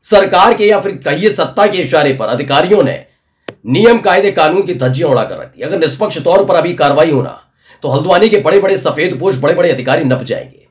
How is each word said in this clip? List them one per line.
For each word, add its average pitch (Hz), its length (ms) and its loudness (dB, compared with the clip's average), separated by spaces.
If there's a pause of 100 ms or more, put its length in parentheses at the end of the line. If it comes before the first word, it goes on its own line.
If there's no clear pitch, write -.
सरकार 196 500 2
के 208 120 0
या 208 140 4
फिर 196 120 -4
कहिए 160 380 -2
सत्ता 202 380 0
के 190 100 -2
इशारे 143 360 0
पर 120 120 -4
अधिकारियों 147 580 0
ने - 220 -4 (600)
नियम, 214 300 4
कायदे, 196 340 0
कानून 165 300 0
की 180 120 -4
धज्जियां 135 380 -2
उड़ाकर 110 240 -2
रख 71 120 -14
दी। - 140 -18
अगर 165 180 -6
निष्पक्ष 160 380 -2
तौर 175 280 0
पर 185 100 0
अभी 170 180 0
कार्रवाई 151 380 2
होना, 131 300 -4 (420)
तो 143 60 -4
हल्द्वानी 175 400 2
के 208 80 2
बड़े-बड़े 190 400 2
सफेद 151 420 -4
पोश, 180 180 -2
बड़े-बड़े 170 340 0
अधिकारी 135 320 -2
नप 127 200 -2
जाएंगे। - 480 -10